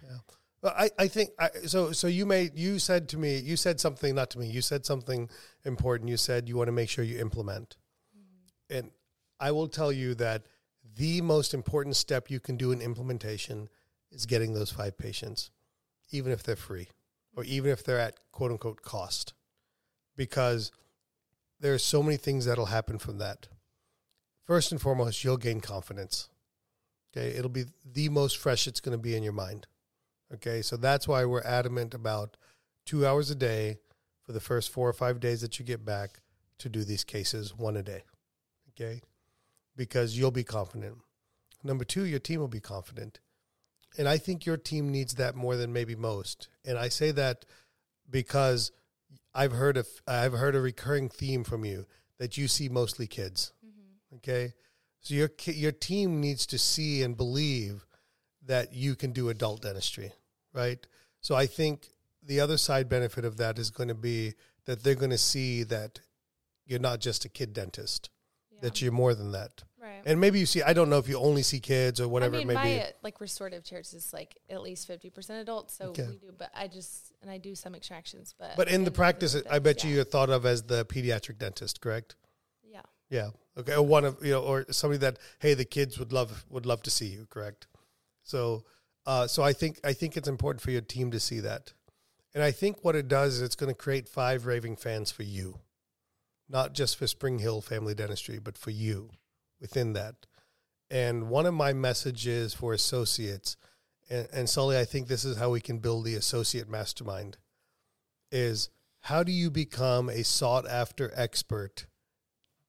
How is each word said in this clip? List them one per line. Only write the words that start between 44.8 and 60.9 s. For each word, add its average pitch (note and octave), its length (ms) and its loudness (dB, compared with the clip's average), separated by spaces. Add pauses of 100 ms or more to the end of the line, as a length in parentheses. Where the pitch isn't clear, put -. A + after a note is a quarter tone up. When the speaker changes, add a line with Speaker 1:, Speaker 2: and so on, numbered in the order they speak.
Speaker 1:
needs C3 240 -2
that B2+ 200 -2
more B2 200 -2
than A#2+ 160 -2
maybe A#2 240 -2
most. A2 520 -6 (180)
And B2 140 -2
I A#2+ 100 -2
say D#3 220 2
that C3+ 340 0 (640)
because B2+ 600 2 (640)
I've C3+ 160 2
heard C3+ 260 4
of, A#2 100 0 (200)
I've B2 260 2
heard C3+ 220 2
a C3+ 60 4
recurring B2+ 480 -2
theme C3+ 340 -4
from A2+ 200 -6
you G2 220 -6 (320)
that B2 200 -6
you C#3 100 0
see C#3 220 0
mostly B2 380 0
kids. - 460 -6 (120)
Speaker 2:
Mm-hmm. G3+ 520 -20
Speaker 1:
Okay. B2 360 -4 (480)
So - 120 -8
your D3 140 4
ki-, D#3 260 -6
your D3+ 180 0
team F3+ 500 0
needs C#3+ 260 0
to B2+ 100 -4
see D3 460 2
and A#2+ 120 -2
believe B2 720 -2 (600)
that B2+ 280 0
you C3 220 0
can C3 160 -4
do A#2+ 180 0
adult A2 320 -2
dentistry, G2 520 -6 (400)
right? B2 320 -4 (360)